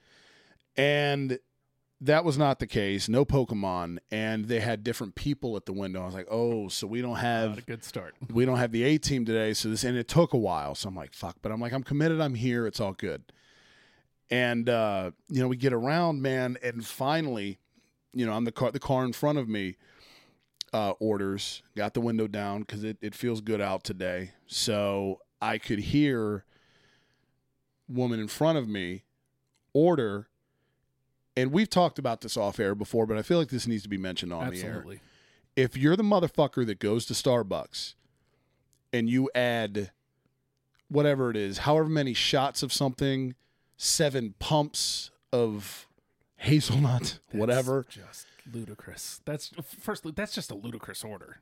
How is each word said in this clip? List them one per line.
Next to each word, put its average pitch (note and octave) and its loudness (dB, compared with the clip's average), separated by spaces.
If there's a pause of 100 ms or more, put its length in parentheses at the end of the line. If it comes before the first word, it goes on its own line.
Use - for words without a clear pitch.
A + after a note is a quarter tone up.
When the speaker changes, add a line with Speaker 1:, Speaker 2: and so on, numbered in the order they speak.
(760)
Speaker 1:
And C#3+ 2 (640)
that D3+ 6
was D3+ 2
not C#3 4
the A#2 -4
case. G2 0
No B2 4
Pokemon, F#2+ 0 (120)
and A2 -2
they A#2 0
had A2 -2
different A2+ -4
people C3+ -4
at F#2+ -8
the G2+ -8
window. F#2 -4
I F2+ -6
was F#2 -8
like, F#2 -10
"Oh, A2+ 0
so - -6
we A2+ -4
don't A#2+ -4
have A2+ 0
Speaker 2:
Not G#2+ -6
a A#2+ -14
good A2+ -12
start. F2+ -12 (160)
Speaker 1:
we A#2 4
don't B2+ 4
have A#2+ 0
the A2+ 2
A D3+ 6
team C3 0
today." A2 2
So - -2
this, A2 0
and B2 0
it A2+ -4
took E3 4
a C3 2
while. D#2+ -2
So - -8
I'm F#2+ -10
like, D2+ -14
"Fuck," E2+ -10
but G#2 -6
I'm A2+ -6
like, A#2+ -6
"I'm C3+ -4
committed. D#3 2
I'm C#3 0
here. A#2+ 0
It's - -4
all G2 0
good." E2 -6 (1080)
And, A#2+ 2
uh, G#2 2 (180)
you C3 0
know, B2+ 2
we B2+ 0
get B2+ 2
around, D3 0
man, B2+ 0
and A#2 -6
finally, C3 -2 (540)
you B2 0
know, A2 0
I'm A#2 0
the A#2 -2
car, B2 0
the C3+ -6
car B2+ 0
in B2 -2
front D3 0
of A#2+ -2
me G2 -4 (1000)
uh, G#2 2
orders, G2+ -2 (120)
got G#2 -4
the B2 0
window A2+ 0
down G#2 -6
'cause G#2 -8
it, G#2+ -6
it G#2 -8
feels A#2 -2
good G#2+ -2
out F#2+ -2
today. F#2 -4 (140)
So G2+ 0 (200)
I A2 0
could G#2+ -2
hear A2+ 2 (1400)
woman B2 0
in G#2+ -6
front D#3 2
of A#2+ -2
me F#2+ -6 (680)
order, C3 4 (1080)
and B2+ 2
we've G3+ 4
talked F3 4
about B2 -2
this - -6
off G2+ 0
air G2+ 2
before, A2 0
but G#2+ -2
I A2 -2
feel F3 2
like D#3 2
this A#2 -4
needs A2+ -2
to G#2 -14
be G2+ -4
mentioned F2+ -6
on E2+ -4
the F#2 -6
air. F2 -6
Speaker 2:
Absolutely. F#2 -12 (560)
Speaker 1:
If C3 2
you're D3 6
the A3 2
motherfucker E3 4
that G#2 -4
goes A2 2
to A#2 -6
Starbucks G2+ 0 (960)
and A#2 2
you C3 2
add A2 0 (960)
whatever C#3 2
it A2 -2
is, G2 -2
however D#3 4
many C#3+ 0
shots C3+ 0
of C3+ -4
something, C3 0 (420)
seven C3 0
pumps - 0 (220)
of A2 -2 (500)
hazelnut, C3 4
Speaker 2:
That's - -6 (120)
Speaker 1:
whatever. B2 0
Speaker 2:
just - -20 (260)
ludicrous. G#2 -12
That's, D3 -8 (280)
firstly, E3+ -6
that's G#3 -6
just - -8
a A2+ -10
ludicrous G#2+ -10
order. G#2 -14